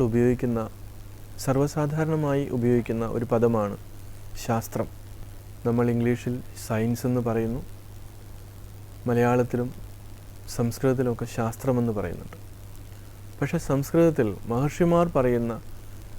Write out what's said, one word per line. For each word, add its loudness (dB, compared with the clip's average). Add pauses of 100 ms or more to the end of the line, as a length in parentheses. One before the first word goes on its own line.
ഉപയോഗിക്കുന്ന, 4 (840)
സർവ്വസാധാരണമായി 2 (120)
ഉപയോഗിക്കുന്ന 4 (120)
ഒരു 0
പദമാണ് 4 (680)
ശാസ്ത്രം. -2 (800)
നമ്മൾ 4 (100)
ഇംഗ്ലീഷിൽ 2 (300)
സയൻസ് 0
എന്ന് 2
പറയുന്നു, 0 (1500)
മലയാളത്തിലും 4 (880)
സംസ്കൃതത്തിലുമൊക്കെ 2
ശാസ്ത്രമെന്ന് 2
പറയുന്നുണ്ട്. -6 (1000)
പക്ഷേ 0 (100)
സംസ്കൃതത്തിൽ 4 (260)
മഹർഷിമാർ 4 (120)
പറയുന്ന 4 (640)